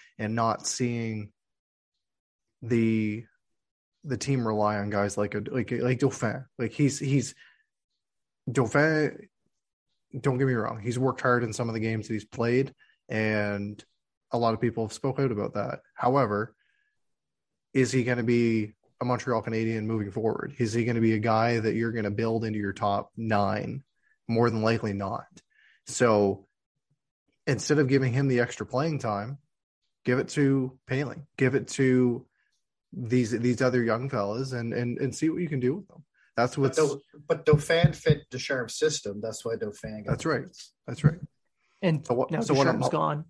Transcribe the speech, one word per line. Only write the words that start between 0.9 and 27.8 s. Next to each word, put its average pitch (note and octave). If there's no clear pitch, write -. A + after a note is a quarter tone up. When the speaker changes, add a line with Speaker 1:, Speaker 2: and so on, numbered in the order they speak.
Speaker 1:
the, A2+
the B2+
team B2+
rely G#2+
on G2+
guys G2+
like G#2
a, G#2
like, B2
like B2
Dauphin. C3
Like A#2
he's, -
he's C3+
Dauphin, D3
don't B2+
get C3+
me C3
wrong, A2+
he's A#2
worked B2+
hard B2
in A2
some A#2+
of A2+
the A2+
games A2
that A2+
he's G#2+
played, B2
and G#2
a B2
lot A#2
of A2
people A#2
have G#2+
spoke C3+
out C3+
about G#2
that. -
However, A#2
is B2+
he C3
gonna A#2+
be A2+
a B2+
Montreal A#2+
Canadian A2+
moving G#2+
forward? A2+
Is A2
he A#2
gonna A#2
be A2+
a G#2+
guy A2+
that A2
you're A2+
gonna G#2
build A2+
into G#2+
your G2
top G2+
nine? G#2+
More A#2
than A2
likely A2
not. G2+
So G#2
instead D3
of C3+